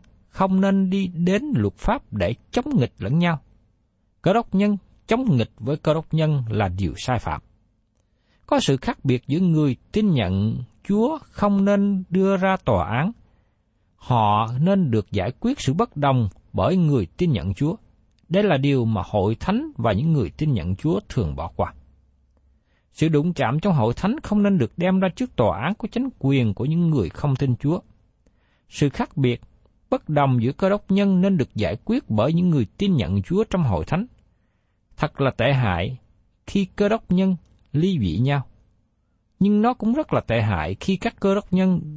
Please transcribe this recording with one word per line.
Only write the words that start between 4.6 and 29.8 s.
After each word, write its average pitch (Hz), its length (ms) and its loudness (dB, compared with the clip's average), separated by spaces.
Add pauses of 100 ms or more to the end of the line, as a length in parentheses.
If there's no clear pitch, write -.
chống 226 300 2
nghịch 110 200 0
với 135 200 -4
cơ - 160 0
đốc 156 200 -6
nhân 156 360 0
là 104 200 0
điều 90 280 -4
sai 123 220 -2
phạm. - 220 -6 (1040)
Có 285 140 0
sự 139 180 2
khác - 280 -6
biệt 127 220 0
giữa 143 120 0
người 156 360 2 (160)
tin 208 200 0
nhận 110 520 0 (200)
Chúa 226 380 0
không 202 440 0
nên 202 440 2
đưa 190 280 2
ra 190 280 0
tòa 101 320 0
án. 165 140 0 (840)
Họ 110 520 2 (120)
nên 180 320 2
được 110 200 0
giải 98 280 -2
quyết 247 200 -2
sự 190 140 -2
bất 214 240 -4
đồng 135 320 0 (240)
bởi 117 240 0
người 143 300 2 (100)
tin 175 140 2
nhận 95 220 -2
Chúa. 151 220 -2 (540)
Đây 190 140 2
là 185 140 2
điều 135 280 0
mà 110 200 0
hội 104 300 0
thánh 262 420 -4
và 117 160 0
những 147 200 0
người 120 240 0
tin 151 160 0
nhận 90 220 -4
Chúa 170 240 -2 (100)
thường 80 260 -2
bỏ 80 200 -8
qua. - 180 -4 (1160)
Sự - 180 0
đụng 160 240 2
chạm 135 260 0
trong 202 140 2
hội 120 200 2
thánh 233 300 -2
không 208 200 0
nên 202 140 2
được 117 200 0
đem 185 220 0
ra 190 160 0
trước 254 200 -6
tòa 98 280 0
án 170 100 -2
của 220 140 -8
chánh 254 220 -4 (100)
quyền 131 340 2
của 107 120 -6
những 165 240 0
người 120 200 0
không 139 260 -2
tin 127 200 0
Chúa. 151 240 -2 (880)
Sự - 200 0
khác - 280 -6
biệt, 127 240 0 (480)